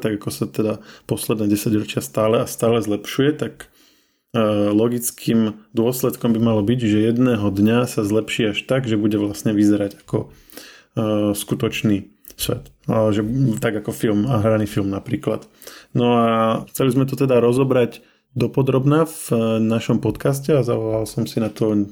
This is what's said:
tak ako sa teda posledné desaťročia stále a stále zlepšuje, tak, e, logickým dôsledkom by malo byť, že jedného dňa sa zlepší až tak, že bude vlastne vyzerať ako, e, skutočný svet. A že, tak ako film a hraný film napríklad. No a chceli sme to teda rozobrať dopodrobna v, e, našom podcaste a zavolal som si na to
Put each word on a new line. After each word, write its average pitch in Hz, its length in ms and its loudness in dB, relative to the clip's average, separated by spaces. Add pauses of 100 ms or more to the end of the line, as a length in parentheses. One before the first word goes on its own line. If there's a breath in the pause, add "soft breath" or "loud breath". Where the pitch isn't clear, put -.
tak 110 60 0 (100)
ako - 80 -8
sa - 160 -6
teda 107 280 -4 (360 loud breath)
posledné 110 400 -2
desaťročia 107 560 -2
stále 110 320 0
a 127 80 0
stále 117 320 0
zlepšuje, 107 540 -2 (100)
tak, - 280 -10 (680 soft breath)
e, 117 60 2 (320)
logickým 113 1000 0
dôsledkom 120 640 0
by 110 80 0
malo 113 220 2
byť, 123 160 2
že 107 320 2
jedného 120 340 2
dňa 110 400 2
sa 117 160 -4
zlepší 107 480 0
až 104 160 -6
tak, 131 160 0
že 110 160 0
bude 107 160 2
vlastne 104 400 -2
vyzerať 101 460 2
ako, - 160 -4 (800 loud breath)
e, 117 60 0 (340)
skutočný - 760 -2 (240)
svet. - 320 -6 (240)
A 110 240 2
že, 107 80 0 (400)
tak 107 160 -2
ako 104 160 -8
film 107 320 0
a 113 160 0
hraný 110 240 2
film 98 240 -2
napríklad. 110 560 -6 (480 loud breath)
No 120 240 4
a 117 80 4 (400)
chceli 131 240 0
sme 131 160 2
to 135 80 -6
teda 127 240 2
rozobrať 123 640 2 (320 soft breath)
dopodrobna 135 720 2
v, - 240 -8
e, 113 320 2
našom 113 400 0
podcaste 139 480 -2
a 127 160 2
zavolal 110 400 -2
som - 160 -4
si - 160 -4
na 110 80 0
to 104 440 0